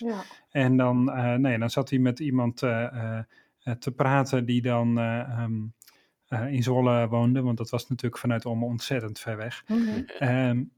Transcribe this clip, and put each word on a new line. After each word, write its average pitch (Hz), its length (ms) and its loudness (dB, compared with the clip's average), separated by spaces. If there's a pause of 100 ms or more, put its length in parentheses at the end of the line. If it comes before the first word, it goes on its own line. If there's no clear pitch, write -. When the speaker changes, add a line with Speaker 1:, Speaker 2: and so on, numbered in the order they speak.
Speaker 1:
Ja. 208 160 -4 (280)
Speaker 2:
En 131 260 4
dan, 127 340 4
eh, 131 140 -4
nou 123 240 2
ja, 117 100 2
dan 113 120 0
zat 135 200 -2
hij 135 80 2
met 127 220 2
iemand, 127 420 0
eh, 117 220 0
eh, 113 340 -6 (440)
eh, 120 120 -4
te - 180 -6
praten 131 520 2
die 120 180 0
dan, 120 360 2
eh, 117 220 -2
ehm, 117 320 -4 (760)
eh, 127 240 -4
in 123 100 0
Zwolle 123 460 4
woonde, 120 340 4
want 120 160 0
dat 113 120 -6
was - 180 -4
natuurlijk 120 320 -4
vanuit 120 260 0
Ommen 117 220 -2
ontzettend 117 500 -4
ver 110 180 -6
weg. 113 300 -10
Speaker 1:
Mhm. 226 360 0 (160)
Speaker 2:
Ehm, 123 440 2 (160)